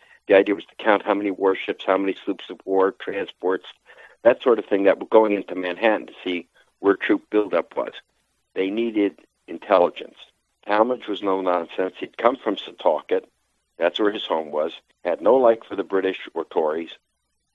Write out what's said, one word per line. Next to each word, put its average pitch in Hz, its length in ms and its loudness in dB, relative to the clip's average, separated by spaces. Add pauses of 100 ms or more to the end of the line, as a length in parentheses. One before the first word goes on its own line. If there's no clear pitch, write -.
(280)
The 101 80 6
idea 98 200 6
was 82 100 -14
to - 180 -20
count 104 200 2
how 104 100 0
many 101 180 -2
warships, 95 540 -2
how 95 120 2
many 98 260 -2
sloops - 260 -8
of 85 140 -14
war, 95 280 2
transports, 92 760 -6 (580)
that 123 180 4
sort 117 180 4
of 101 60 -8
thing 98 180 0
that 92 160 4
were 95 80 -10
going 110 260 4
into 95 220 -6
Manhattan 92 520 -2
to - 60 -20 (100)
see 87 240 -6 (320)
where 95 160 4
troop - 340 -2
buildup 95 460 -2
was. 58 160 -6 (640)
They 95 160 -2
needed 107 500 -2 (280)
intelligence. 87 680 0 (500)
Talmadge 110 420 0
was 101 140 -6
no 95 200 -2
nonsense. 90 580 -4
He'd - 180 -10
come 127 200 0
from 104 180 -4
Setauket. 87 720 -2 (520)
That's 85 220 -2
where 104 120 2
his 104 120 -8
home 80 280 -4
was. 76 200 -2 (320)
Had 85 180 -4
no 113 140 6
like 117 300 4
for 98 100 -12
the 95 80 -4
British 95 500 -4
or 82 120 -6
Tories. 80 460 -4 (640)